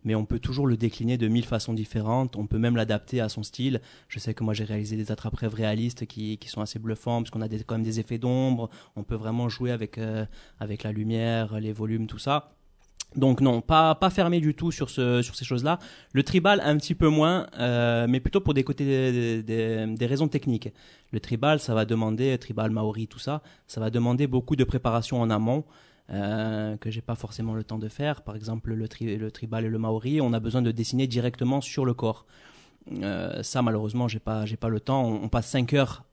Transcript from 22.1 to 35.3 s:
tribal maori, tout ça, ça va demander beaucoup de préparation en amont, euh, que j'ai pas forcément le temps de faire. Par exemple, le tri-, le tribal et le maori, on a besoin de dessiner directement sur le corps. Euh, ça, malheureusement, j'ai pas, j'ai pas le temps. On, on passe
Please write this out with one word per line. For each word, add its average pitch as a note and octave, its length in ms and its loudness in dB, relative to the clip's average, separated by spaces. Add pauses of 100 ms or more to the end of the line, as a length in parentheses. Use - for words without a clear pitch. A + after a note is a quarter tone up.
tribal A2 320 -2
maori, A2 360 -2
tout - 120 -16
ça, D3 240 -6 (240)
ça - 120 -8
va A2 120 0
demander B2 340 2
beaucoup B2+ 300 0
de C3 80 6
préparation A#2+ 580 2
en A2+ 80 4
amont, A2+ 340 2 (460)
euh, G#2+ 680 -2
que A2 120 -8
j'ai A2 120 -6
pas A#2 120 -6
forcément A2+ 400 -6
le A2 100 -4
temps A2 140 -8
de A2 100 -6
faire. C#3+ 360 -4
Par G#2 120 -10
exemple, A2 380 -6
le A2 140 -4
tri-, A2 280 -4
le G#2+ 140 -4
tribal A2+ 340 -6
et A2 60 0
le A2 80 -2
maori, A2+ 420 0
on B2 140 2
a A#2 60 2
besoin A#2 240 0
de A#2 80 2
dessiner A#2 340 0
directement B2 560 0
sur C3+ 240 -2
le B2 80 2
corps. A#2 320 -4 (800)
Euh, F#2 400 -4
ça, B2+ 180 -2
malheureusement, A2+ 460 0
j'ai G#2+ 120 -2
pas, A2 280 -2
j'ai G#2+ 100 -4
pas A2+ 120 -2
le G#2+ 100 0
temps. C3+ 260 0
On, G#2+ 200 -2
on A2+ 40 -2
passe A2+ 200 0